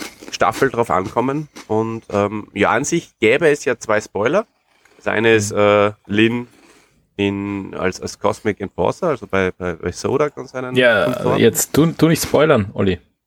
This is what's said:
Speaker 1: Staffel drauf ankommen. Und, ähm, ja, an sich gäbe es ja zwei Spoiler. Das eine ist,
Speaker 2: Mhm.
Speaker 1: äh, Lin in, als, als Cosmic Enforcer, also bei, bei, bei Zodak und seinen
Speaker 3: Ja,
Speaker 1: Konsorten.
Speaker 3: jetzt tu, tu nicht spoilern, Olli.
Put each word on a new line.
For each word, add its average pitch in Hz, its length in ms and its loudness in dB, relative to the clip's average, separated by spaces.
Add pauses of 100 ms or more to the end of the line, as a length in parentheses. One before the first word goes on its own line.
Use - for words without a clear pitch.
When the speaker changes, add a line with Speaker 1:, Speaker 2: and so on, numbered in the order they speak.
(320)
Speaker 1:
Staffel 113 380 0
drauf 117 200 -2
ankommen. 123 580 -2 (200)
Und, 113 420 -2
ähm, 104 440 -2
ja, 98 160 2
an 117 140 0
sich - 360 -6
gäbe 139 280 4
es 151 160 0
ja 123 140 -2
zwei 107 220 0
Spoiler. 131 460 -2 (500)
Das - 100 -12
eine 104 280 2
ist, 104 180 0
Speaker 2:
Mhm. 101 60 -2
Speaker 1:
äh, 104 340 4 (140)
Lin 113 420 0 (680)
in, 98 580 -4
als, 85 260 -4
als - 180 -10
Cosmic 104 420 -2
Enforcer, 101 480 -4
also 135 180 -4
bei, 95 260 -2
bei, 90 220 -8
bei 85 160 -6
Zodak 135 460 -4
und 127 120 -12
seinen 127 280 -8
Speaker 3:
Ja, 117 280 4
Speaker 1:
Konsorten. 120 360 -2
Speaker 3:
jetzt 113 340 2
tu, 147 120 4
tu 156 220 2
nicht 165 140 2
spoilern, 127 520 2
Olli. 95 240 0 (280)